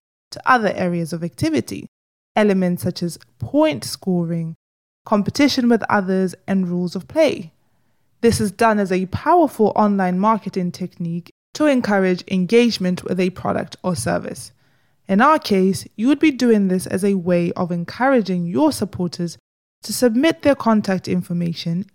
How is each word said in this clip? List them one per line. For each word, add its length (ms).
to 180
other 240
areas 380
of 100
activity, 640
elements 460
such 200
as 160
point 460
scoring, 720
competition 600
with 220
others, 460
and 220
rules 260
of 140
play. 420
This 180
is 100
done 300
as 100
a 180
powerful 680
online 440
marketing 520
technique 580
to 100
encourage 640
engagement 720
with 160
a 120
product 520
or 100
service. 600
In 140
our 180
case, 480
you 100
would 120
be 120
doing 380
this 180
as 160
a 120
way 420
of 160
encouraging 720
your 260
supporters 640
to 120
submit 480
their 140
contact 520
information 880